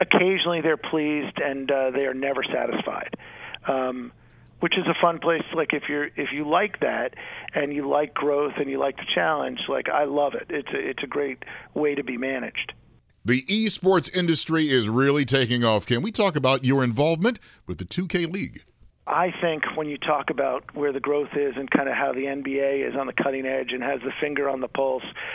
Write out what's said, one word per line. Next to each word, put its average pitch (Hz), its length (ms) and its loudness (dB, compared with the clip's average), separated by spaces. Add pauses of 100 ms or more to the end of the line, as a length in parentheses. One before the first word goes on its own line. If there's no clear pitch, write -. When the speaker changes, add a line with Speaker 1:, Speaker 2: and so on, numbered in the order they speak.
Speaker 1:
occasionally 175 640 4
they're 156 160 4
pleased, 151 600 -2
and, 139 320 -2
uh, 135 200 2
they 135 160 0
are 131 80 -2
never 135 280 -2
satisfied. - 720 -2 (520)
Um, 127 440 -2 (500)
which 175 180 2
is 180 80 0
a 165 120 2
fun 170 200 4
place. 165 240 2 (100)
Like, 160 220 0
if 147 160 -2
you're, 147 160 0 (100)
if 135 160 -4
you 147 160 -4
like 185 320 0
that 117 360 -2 (380)
and 147 200 0
you 143 120 -2
like 147 280 2
growth 147 420 2
and 139 140 -2
you 135 80 -2
like 135 180 0
the - 80 -10 (100)
challenge, 143 540 0
like, 131 220 -2
I 147 140 2
love 143 280 2
it. - 160 -6
It's 147 240 -4
a, 143 60 -2
it's 135 240 -4
a 143 40 -4
great 139 380 -4 (300)
way 151 200 2
to 139 80 -2
be 127 140 -6
managed. 127 560 -4 (540)
Speaker 2:
The 127 160 -6
esports 190 760 0
industry 160 540 2
is 120 180 4
really 139 380 4
taking 123 380 2
off. 107 200 4
Can 120 160 2
we 208 100 -2
talk 196 240 2
about 135 300 2
your 135 180 6
involvement 160 580 2 (260)
with 87 100 -6
the 180 80 -8
two 185 220 -4
K 175 180 0
League? 185 380 -6 (440)
Speaker 1:
I 170 360 2
think 160 220 0 (120)
when 156 100 -2
you 147 120 -6
talk 147 320 0
about 135 440 -2
where 147 160 0
the 135 100 -4
growth 147 360 0
is 139 200 0
and 135 140 -6
kinda 135 220 4
how 131 220 0
the 131 120 -2
N 139 140 -4
B 135 200 -2
A 139 280 2
is 120 80 -2
on 135 100 -2
the 127 60 -6
cutting 135 320 -2
edge 131 280 -2
and 127 100 -4
has 135 180 -2
the 127 180 -6
finger 143 300 -2
on 135 120 -2
the 123 80 -4
pulse, 131 360 -2 (300)